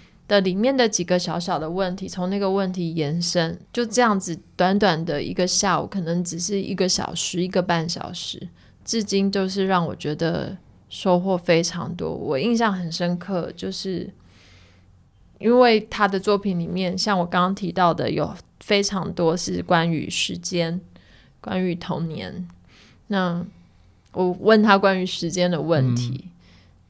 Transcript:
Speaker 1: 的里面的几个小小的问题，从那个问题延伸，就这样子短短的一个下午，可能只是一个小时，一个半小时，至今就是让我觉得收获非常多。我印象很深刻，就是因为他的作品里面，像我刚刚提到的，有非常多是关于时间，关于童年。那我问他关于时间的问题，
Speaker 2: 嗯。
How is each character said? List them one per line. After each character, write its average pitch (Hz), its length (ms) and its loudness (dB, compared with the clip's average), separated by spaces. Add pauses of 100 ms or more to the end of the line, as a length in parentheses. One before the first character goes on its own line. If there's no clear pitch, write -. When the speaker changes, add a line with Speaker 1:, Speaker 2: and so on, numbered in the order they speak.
(280)
Speaker 1:
的 208 120 6
里 185 140 2
面 240 220 2
的 240 120 4
几 185 160 0
个 180 140 2
小 170 220 -2
小 175 180 -2
的 156 120 -4
问 185 260 -2
题， 190 120 -10
从 180 220 -4
那 196 80 -2
个 196 120 0
问 190 220 0
题 170 220 -4
延 160 260 -2
伸， 165 400 -2 (140)
就 240 100 -2
这 233 180 2
样 214 180 4
子 170 200 -6 (160)
短 190 220 4
短 170 260 4
的 151 180 -4
一 - 120 -4
个 180 140 0
下 180 340 2
午， - 60 -6
可 196 140 -6
能 170 220 -2
只 170 160 -6
是 196 220 -2
一 190 140 -4
个 180 120 2
小 - 280 -2
时， 175 260 -4
一 185 60 0
个 185 120 0
半 170 300 0
小 - 240 -8
时， - 360 -10 (360)
至 220 180 -2
今 196 280 2
就 196 180 0
是 190 160 -2
让 185 180 2
我 - 120 -4
觉 151 180 -4
得 170 420 -2 (340)
收 180 300 2
获 185 160 0
非 175 280 4
常 170 320 -6
多。 160 180 -4
我 139 240 -4
印 233 180 0
象 226 160 2
很 175 200 -4
深 175 260 -2
刻， 175 380 -4
就 190 160 -8
是 190 420 -6 (1300)
因 240 200 6
为 233 220 6
他 208 260 0
的 190 120 0
作 202 180 2
品 190 220 -2
里 170 80 -4
面， 180 280 -2
像 196 220 0
我 175 80 0
刚 180 160 0
刚 190 140 2
提 175 160 -6
到 175 200 4
的， - 200 -2
有 151 200 -2 (280)
非 202 240 2
常 190 300 -4
多 175 240 2
是 180 260 -4
关 170 260 4
于 156 200 -2
时 - 280 -4
间， 170 420 -4 (600)
关 185 240 -4
于 180 100 0
童 170 340 -6
年。 160 400 -10 (600)
那 180 360 -2 (680)
我 180 280 0
问 214 220 8
他 208 160 8
关 190 220 4
于 185 60 -2
时 170 260 -6
间 180 180 2
的 160 120 0
问 139 340 2
题， 120 300 -4
Speaker 2:
嗯。 - 60 -18 (580)